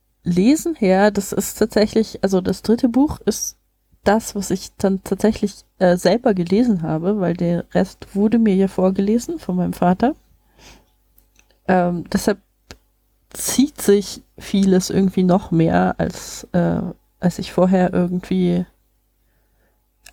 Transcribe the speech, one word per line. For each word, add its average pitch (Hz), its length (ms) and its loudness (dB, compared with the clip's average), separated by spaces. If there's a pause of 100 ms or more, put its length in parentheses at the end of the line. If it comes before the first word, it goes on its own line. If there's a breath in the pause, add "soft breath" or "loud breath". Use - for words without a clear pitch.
(240)
Lesen 247 500 0
her, 196 360 2
das 202 220 -4
ist - 220 -4
tatsächlich, 220 680 0
also 196 180 2
das 190 220 -4
dritte 233 260 2
Buch 262 320 0
ist - 360 -6 (480)
das, 214 300 0
was 202 160 -6
ich - 260 -6
dann 190 280 0
tatsächlich, - 600 -2 (140)
äh, 180 180 4
selber 208 380 2
gelesen 190 480 0
habe, 165 380 -2
weil 170 140 0
der 170 300 -2 (100)
Rest - 400 -4
wurde 220 240 2
mir 214 160 4
ja 190 140 2
vorgelesen 202 720 0
von 180 180 -6
meinem 180 160 -2
Vater. 185 420 0 (1500 soft breath)
Ähm, 175 440 0
deshalb 202 280 -2 (920)
zieht - 500 -2
sich 202 420 0 (160)
vieles 190 520 2
irgendwie 185 340 0
noch 185 260 0
mehr, 175 480 2
als, - 540 -8
äh, 170 280 0 (400)
als 180 180 -2
ich - 140 -10
vorher 185 400 2
irgendwie, 180 720 -2 (1500)